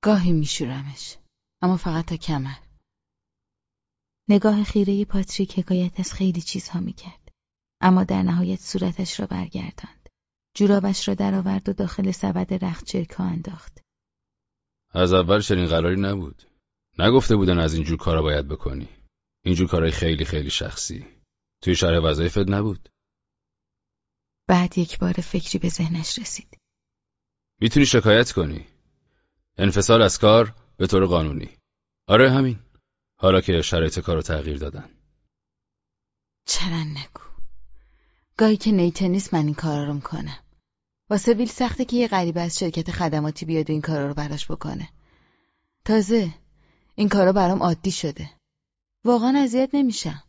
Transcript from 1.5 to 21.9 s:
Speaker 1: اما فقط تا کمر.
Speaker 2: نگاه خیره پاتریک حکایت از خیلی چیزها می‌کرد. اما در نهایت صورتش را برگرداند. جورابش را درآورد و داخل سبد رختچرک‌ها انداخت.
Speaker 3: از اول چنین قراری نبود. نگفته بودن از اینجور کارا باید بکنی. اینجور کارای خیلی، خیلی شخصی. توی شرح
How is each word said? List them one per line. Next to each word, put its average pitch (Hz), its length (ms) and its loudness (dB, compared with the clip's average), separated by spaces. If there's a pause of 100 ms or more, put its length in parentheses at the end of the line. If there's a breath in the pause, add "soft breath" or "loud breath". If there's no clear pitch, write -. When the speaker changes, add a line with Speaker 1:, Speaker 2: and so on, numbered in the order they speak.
Speaker 1:
اما 180 160 2
فقط 165 280 -4
تا 165 100 -6
کمر. 135 420 -4 (1700)
Speaker 2:
نگاه 208 340 4
خیره 202 420 0
پاتریک - 540 -4
حکایت 180 400 -2
از - 140 -6
خیلی 180 280 -2
چیزها 175 380 -8
می‌کرد. - 500 -12 (520)
اما 185 220 6
در 190 200 -2
نهایت 180 360 0
صورتش 180 600 -6
را 202 80 -4
برگرداند. - 840 -12 (460)
جورابش 196 520 2
را 196 60 -2
درآورد 190 560 -2
و 196 40 -2
داخل 190 380 -4
سبد 185 540 -4
رختچرک‌ها 175 580 -6
انداخت. 170 580 -8 (1080)
Speaker 3:
از 92 220 2
اول 92 280 4
چنین 92 240 0
قراری 85 360 0
نبود. 98 420 -6 (560)
نگفته 117 360 4
بودن 90 240 4
از 80 140 0
اینجور 80 240 -2
کارا 80 240 -2
باید 73 260 -2
بکنی. 71 420 -8 (540)
اینجور 90 240 2
کارای 82 240 0
خیلی، 80 340 -2
خیلی 76 240 -4
شخصی. - 560 -8 (560)
توی 90 140 2
شرح 85 240 2